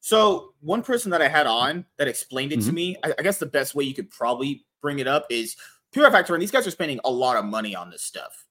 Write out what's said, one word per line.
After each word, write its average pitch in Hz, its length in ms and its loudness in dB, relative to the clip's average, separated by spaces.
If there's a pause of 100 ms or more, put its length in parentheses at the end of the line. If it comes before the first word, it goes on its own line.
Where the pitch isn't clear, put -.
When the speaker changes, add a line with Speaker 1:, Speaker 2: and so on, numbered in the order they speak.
Speaker 1:
So 214 600 2
one 185 220 -2
person 240 280 -2
that 165 120 4
I 139 60 6
had 151 180 4
on 131 380 0 (140)
that 143 100 0
explained 131 440 -6
it 139 100 0
to 113 100 0
Speaker 2:
Mm-hmm. - 0 -
Speaker 1:
me, 175 300 -4
I, 151 160 -2
I - 40 -4
guess 190 160 0
the - 80 -6
best 135 280 -2
way 143 100 0
you 135 100 -6
could 110 160 -10
probably 127 540 -4 (160)
bring 143 180 -6
it 127 100 -2
up 147 220 0
is 113 260 -4 (360)
pure 285 180 6
fact, 180 280 4
these 175 120 -2
guys 247 160 0
are 185 40 -6
spending 147 340 -6
a 131 60 0
lot 123 260 0
of 104 80 -2
money 107 300 -6
on 90 160 -12
this 82 120 -14
stuff. - 480 -14